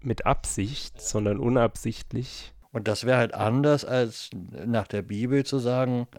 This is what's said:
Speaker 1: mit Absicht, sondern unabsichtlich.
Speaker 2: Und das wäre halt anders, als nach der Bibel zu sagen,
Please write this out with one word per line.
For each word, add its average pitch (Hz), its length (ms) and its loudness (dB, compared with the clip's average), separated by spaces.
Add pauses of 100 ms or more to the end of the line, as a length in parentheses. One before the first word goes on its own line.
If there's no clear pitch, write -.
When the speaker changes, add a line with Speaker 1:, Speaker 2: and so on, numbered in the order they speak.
Speaker 1:
mit 120 260 -2
Absicht, - 760 -2
sondern 104 380 0
unabsichtlich. 120 1120 -2 (200)
Speaker 2:
Und 110 160 -2
das 107 180 -2
wäre 127 100 6
halt 117 160 2
anders, 135 540 4
als 123 420 0 (380)
nach 113 200 2
der 104 140 -2
Bibel 123 460 0
zu 139 120 -2
sagen, 123 500 0 (100)